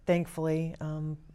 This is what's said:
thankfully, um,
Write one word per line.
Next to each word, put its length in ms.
thankfully, 760
um, 360